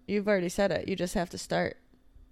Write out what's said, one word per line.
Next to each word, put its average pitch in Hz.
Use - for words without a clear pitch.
you've 202
already 190
said 196
it. -
You 190
just 180
have 175
to 185
start. -